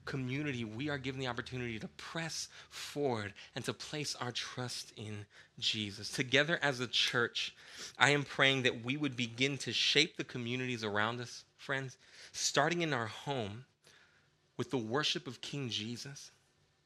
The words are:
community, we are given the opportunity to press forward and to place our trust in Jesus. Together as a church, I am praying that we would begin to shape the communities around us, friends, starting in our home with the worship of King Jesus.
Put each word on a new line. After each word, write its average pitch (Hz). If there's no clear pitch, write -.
community, 131
we 113
are 143
given 131
the 131
opportunity 123
to 139
press -
forward 117
and 123
to 131
place -
our 120
trust -
in 104
Jesus. 107
Together 139
as 139
a 123
church, -
I 127
am 143
praying 135
that 113
we 127
would 143
begin 123
to -
shape -
the 156
communities 123
around 110
us, -
friends, 135
starting 165
in 156
our 117
home 117
with -
the 139
worship 135
of 120
King 139
Jesus. 117